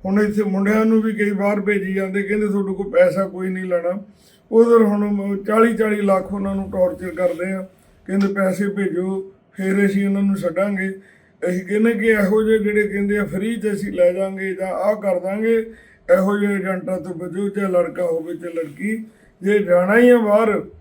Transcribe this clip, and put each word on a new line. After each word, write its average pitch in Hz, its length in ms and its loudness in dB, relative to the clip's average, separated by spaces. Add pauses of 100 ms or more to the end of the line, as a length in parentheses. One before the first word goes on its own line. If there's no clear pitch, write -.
ਹੁਣ 202 160 2
ਇੱਥੇ 208 220 0
ਮੁੰਡਿਆਂ 202 420 2
ਨੂੰ 220 160 4
ਵੀ 220 100 -2
ਕਈ 202 200 0
ਵਾਰ 202 300 0
ਭੇਜੀ 190 320 -2
ਜਾਂਦੇ, 190 300 -2
ਕਹਿੰਦੇ 208 240 -2
ਤੁਹਾਡੇ 190 260 -2
ਕੋਲ 190 160 -6
ਪੈਸਾ 180 380 4
ਕੋਈ 185 220 -6
ਨਹੀਂ 185 160 -6
ਲੈਣਾ। 180 400 -4 (460)
ਉਧਰ 226 320 6
ਹੁਣ 202 600 0
ਚਾਲੀ 220 300 2
ਚਾਲੀ 208 280 0
ਲੱਖ 190 320 0
ਉਹਨਾਂ 196 220 -4
ਨੂੰ 190 160 -6
ਟਾਰਚਰ 180 380 -2
ਕਰਦੇ 175 440 -2
ਆ, 185 140 -8 (400)
ਕਹਿੰਦੇ 196 260 0
ਪੈਸੇ 190 340 0
ਭੇਜੋ 190 640 -4 (220)
ਫਿਰ 196 320 0
ਅਸੀਂ 196 220 0
ਉਹਨਾਂ 196 160 0
ਨੂੰ 196 120 0
ਛੱਡਾਂਗੇ। 190 540 -2 (600)
ਅਸੀਂ 185 160 -4
ਕਹਿੰਦੇ 214 280 2
ਕਿ 214 140 -2
ਇਹੋ 214 360 2
ਜਿਹੇ 214 160 2
ਜਿਹੜੇ 208 280 0
ਕਹਿੰਦੇ 202 300 -2
ਆ 202 80 0
ਫ੍ਰੀ 214 300 -4
'ਚ 214 180 -6
ਅਸੀਂ 196 200 -6
ਲੈ 180 200 4
ਜਾਾਂਗੇ 190 400 -4
ਜਾਂ 190 140 -6
ਆਹ 202 280 0
ਕਰ 196 240 -2
ਦਾਂਗੇ, 214 360 0 (580)
ਇਹੋ 196 260 2
ਜਿਹੇ 202 140 0
ਏਜੰਟਾਂ 185 480 -4
ਤੋਂ 175 140 -10
ਬਚੋ, 180 340 -6
ਚਾਹੇ 196 220 -2
ਲੜਕਾ 175 320 0
ਹੋਵੇ 165 320 -4
ਚਾਹੇ 165 180 -12
ਲੜਕੀ। 165 520 -6 (360)
ਜੇ 202 180 2
ਜਾਣਾ 180 380 4
ਹੀ 247 120 8
ਆ 247 80 8
ਬਾਹਰ 214 420 2 (220)